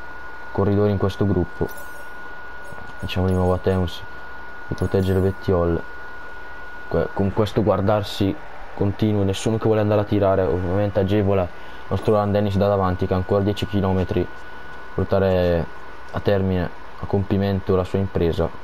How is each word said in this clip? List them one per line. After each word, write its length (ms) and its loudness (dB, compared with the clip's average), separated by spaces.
corridori 400 2
in 60 0
questo 280 0
gruppo, 400 0
diciamo 260 0
di 60 4
nuovo 220 4
a 40 0
Teuns 420 0
di 80 -4
proteggere 420 2
Bettiol, 640 2
que-, 260 0
con 200 0
questo 320 2
guardarsi 680 2
continuo, 480 2
nessuno 360 0
che 60 -4
vuole 160 4
andare 200 4
a 40 0
tirare, 380 4
ovviamente 560 0
agevola 440 2
il 460 -8
nostro 260 2
Rohan 180 4
Dennis 240 2
da 120 4
davanti 380 2
che 60 -2
ha 40 2
ancora 260 2
dieci 240 0
chilometri 600 0
portare 720 2
a 100 -4
termine, 500 2
a 60 -6
compimento 720 2
la 80 2
sua 140 -2
impresa. 500 0